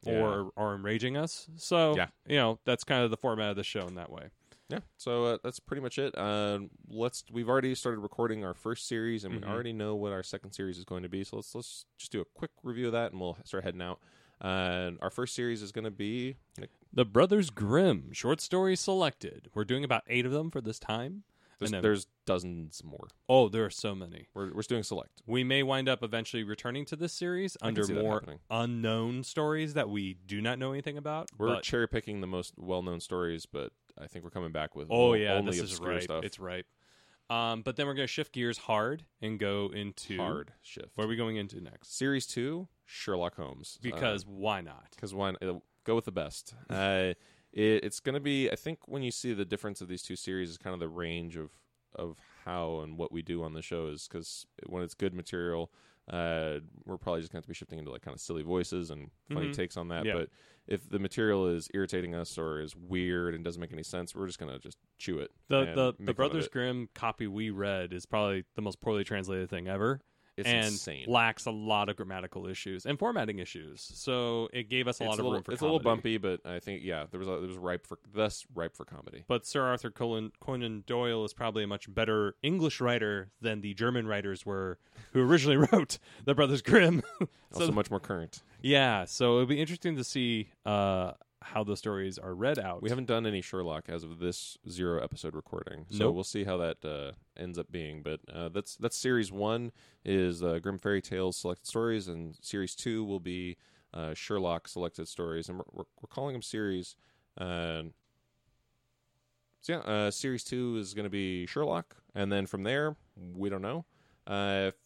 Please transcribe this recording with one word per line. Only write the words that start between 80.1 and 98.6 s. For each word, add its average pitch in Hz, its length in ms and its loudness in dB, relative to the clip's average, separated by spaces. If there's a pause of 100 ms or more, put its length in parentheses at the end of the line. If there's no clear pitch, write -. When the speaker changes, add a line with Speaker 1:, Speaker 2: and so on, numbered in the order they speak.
Speaker 2:
Conan 117 480 -4
Doyle 120 360 0
is 104 120 -6
probably 110 260 0
a 104 60 0
much 101 260 -6
better 107 480 4
English 160 400 2
writer 107 480 2 (120)
than 110 200 -2
the 101 140 -6
German 117 320 2
writers 101 360 -2
were 95 360 -2 (320)
who 131 100 6
originally 139 360 10
<laughs> 147 140 10
wrote 185 280 6 (260)
The 139 80 6
Brothers 135 300 6
Grimm. 170 400 10 (160)
<laughs> 180 100 0 (240)
So - 60 -2
Speaker 1:
Also 165 120 6
much 104 200 2
more 98 80 0
current. 85 420 -4 (220)
Speaker 2:
Yeah, 127 420 6
so 120 300 4
it'll 123 100 8
be 143 160 2
interesting 165 360 -2
to 123 60 -2
see, 117 460 0 (160)
uh, 98 460 4 (320)
how 110 200 -2
the 101 140 0
stories 98 400 -2
are 92 160 -8
read 127 240 2
out. 92 240 -4
Speaker 1:
We 107 80 0
haven't 127 160 0
done 113 220 2
any 101 140 0
Sherlock 85 480 -4
as 82 140 -4
of 82 140 -12
this 87 400 -4 (100)
zero 87 360 0
episode - 320 -6
recording, - 560 -8
so 101 140 -4
Speaker 2:
Nope. 95 100 4
Speaker 1:
we'll 95 80 -2
see 101 220 -2
how 92 120 0
that, 85 260 0
uh, 71 280 -6 (260)
ends 87 220 -6
up 82 120 -6
being. 78 300 -8
But, 76 200 -6 (120)
uh, 85 160 -6
that's, 98 280 -4